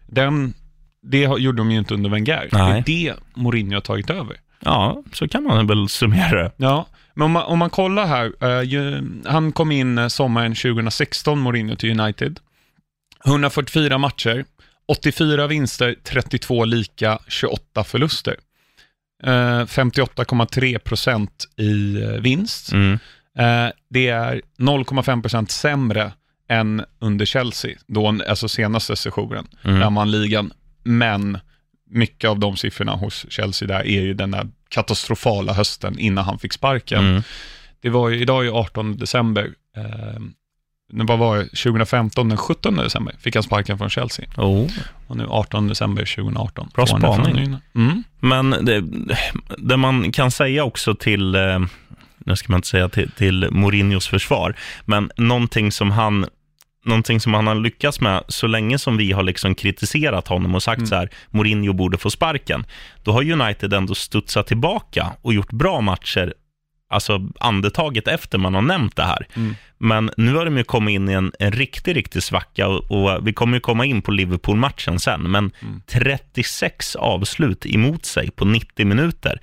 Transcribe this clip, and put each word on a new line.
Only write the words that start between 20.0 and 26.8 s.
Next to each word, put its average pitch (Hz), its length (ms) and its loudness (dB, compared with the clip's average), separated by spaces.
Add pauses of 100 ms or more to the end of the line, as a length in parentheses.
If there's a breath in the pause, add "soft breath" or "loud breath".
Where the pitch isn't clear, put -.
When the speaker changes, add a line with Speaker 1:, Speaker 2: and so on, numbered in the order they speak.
Speaker 1:
komma 117 220 2
tre 127 320 0
procent - 640 -2 (120)
i, 104 460 0
eh, 107 60 -4
vinst. 127 640 -2
Speaker 2:
Mm. 98 260 4 (400 loud breath)
Speaker 1:
Eh, 120 340 2 (180)
det 127 180 2
är 120 340 -2 (160)
noll 135 260 2
komma 135 180 -2
fem 123 200 0
procent 110 280 -2
sämre 113 640 0 (360)
än 107 360 0 (160)